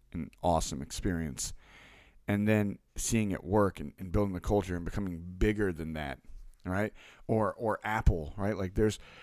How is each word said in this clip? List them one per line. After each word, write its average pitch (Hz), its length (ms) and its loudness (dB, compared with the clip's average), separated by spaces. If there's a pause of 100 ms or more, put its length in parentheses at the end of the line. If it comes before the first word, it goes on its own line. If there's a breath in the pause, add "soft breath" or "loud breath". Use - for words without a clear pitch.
(120)
an 85 160 -6 (140)
awesome 80 380 2
experience. 82 720 -4 (720 loud breath)
And 101 200 2
then 104 320 4 (160)
seeing 110 360 0
it 73 120 -4
work 98 360 2
and, 73 200 -8
and 92 120 -8
building 101 220 2
the 87 60 -4
culture 92 360 2
and 85 100 -6
becoming 87 380 -4 (140)
bigger 104 360 2
than 80 200 -6
that, 73 260 -6 (460)
right? 98 280 0 (340 loud breath)
Or, 110 260 2
or 110 300 -2
Apple, 107 540 2
right? 101 200 -2
Like, 95 160 -4
there's, 110 240 2 (260 loud breath)